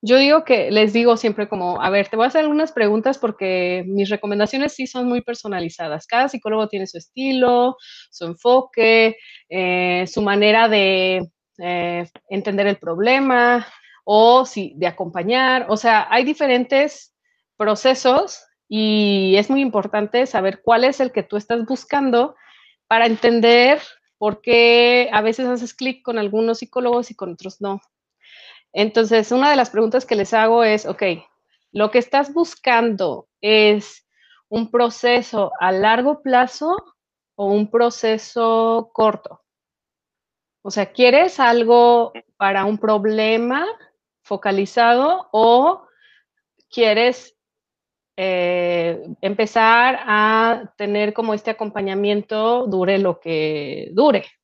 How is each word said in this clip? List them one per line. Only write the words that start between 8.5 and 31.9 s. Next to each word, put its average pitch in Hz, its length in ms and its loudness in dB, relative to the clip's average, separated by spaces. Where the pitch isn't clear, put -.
eh, 180 560 -2
su - 160 -6
manera 208 460 2
de, 185 600 0
eh, 175 480 -6
entender 196 380 -2
el 196 100 -2
problema 240 880 0
o 233 420 6
si, 196 300 -10
de 175 100 -4
acompañar". 208 840 -2
O 214 80 0
sea, 214 340 2
hay 247 140 2
diferentes 277 920 -2
procesos 262 880 0
Y 208 680 2
es 208 140 0
muy 277 120 0
importante 214 640 -2
saber 196 360 -4
cuál 233 220 2
es 277 160 0
el 254 120 -2
que 202 100 -4
tú 208 140 -8
estás 226 300 -4
buscando 262 680 -2
para 226 180 2
entender 233 760 4
por 208 240 -4
qué 240 720 4
a 214 100 0
veces 226 260 -2
haces 247 260 -6
clic 262 280 -8
con 233 160 -6
algunos 220 400 -2
psicólogos 240 520 -4
y 220 60 -18
con 180 160 -12
otros 185 280 -16
no. 196 200 -8
Entonces, 220 600 0
una 277 180 2
de 285 60 4
las 240 140 0
preguntas 226 360 -2
que 226 100 -2
les 202 180 -4
hago 226 300 2
es, 214 220 0
ok, 185 160 -6
¿lo 208 180 0